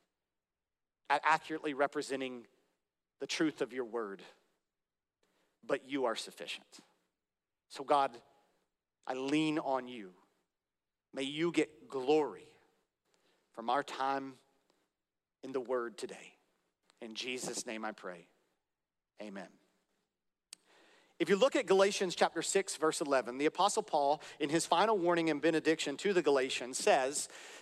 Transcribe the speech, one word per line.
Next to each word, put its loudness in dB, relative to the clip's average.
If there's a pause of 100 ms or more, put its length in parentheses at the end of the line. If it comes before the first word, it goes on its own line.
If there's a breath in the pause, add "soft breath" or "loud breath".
(1080)
at 2
accurately 0
representing -4 (760)
the -8
truth 0
of -4
your -6
word, -6 (1400)
but -4
you -2
are -2
sufficient. -12 (880)
So -10
God, 4 (960)
I -4
lean 0
on -2
you. -12 (1000)
May -6
you -2
get 0
glory 2 (1040)
from -4
our 2
time -4 (1120)
in -10
the -2
word -4
today. -12 (680)
In -12
Jesus' -6
name -8
I -6
pray, -12 (960)
amen. -12 (1700 soft breath)
If -2
you 4
look 6
at 2
Galatians 4
chapter 2
six, 0
verse 0
eleven, 0
the 2
Apostle 2
Paul, 0 (180 loud breath)
in -2
his 0
final 4
warning 2
and 0
benediction 2
to 0
the 2
Galatians, 0
says, 2 (340 loud breath)